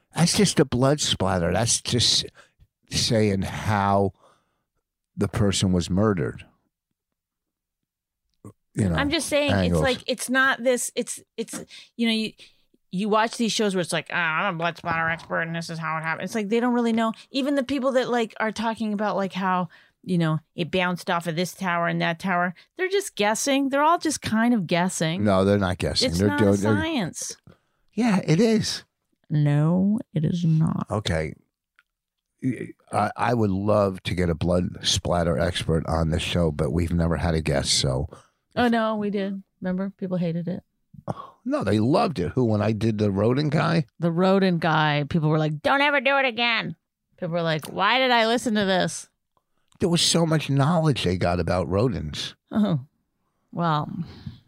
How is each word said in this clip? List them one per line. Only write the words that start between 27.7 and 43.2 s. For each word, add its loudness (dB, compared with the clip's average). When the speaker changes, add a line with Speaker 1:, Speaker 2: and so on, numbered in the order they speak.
Speaker 1:
Yeah, 2
it 2
is. 2
Speaker 2:
No, 2
it 0
is 0
not. 2
Speaker 1:
Okay. -2
I, 0
I 0
would 2
love 2
to -4
get 2
a 2
blood 0
splatter 0
expert 0
on 0
this 0
show, 0
but -2
we've 0
never 2
had 0
a 0
guest, 0
so. -2
Speaker 2:
Oh, 2
no, 0
we -4
did. -4
Remember? -4
People -4
hated -2
it. -6
Speaker 1:
No, -2
they 2
loved 2
it. -2
Who, 0
when 2
I 2
did 0
the 2
rodent 2